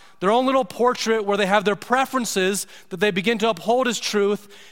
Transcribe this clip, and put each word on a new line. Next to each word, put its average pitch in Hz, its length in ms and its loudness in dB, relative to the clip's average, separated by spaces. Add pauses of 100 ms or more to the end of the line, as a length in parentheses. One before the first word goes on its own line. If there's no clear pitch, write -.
(200)
their 190 120 2
own 247 140 4
little 262 200 2
portrait 226 580 0
where 202 140 0
they 202 80 2
have 196 180 2
their 202 140 0
preferences 226 920 -2 (220)
that 185 100 -10
they 208 100 2
begin 202 280 0
to 220 120 0
uphold 226 380 0
as 233 140 -2
truth, 202 520 -2 (180)